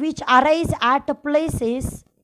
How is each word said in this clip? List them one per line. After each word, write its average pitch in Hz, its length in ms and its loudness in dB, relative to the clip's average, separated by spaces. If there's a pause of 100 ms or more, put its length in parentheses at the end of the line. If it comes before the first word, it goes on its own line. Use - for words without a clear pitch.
which 311 260 -4
arise 302 520 4
at 254 280 0 (140)
places 294 840 -2 (200)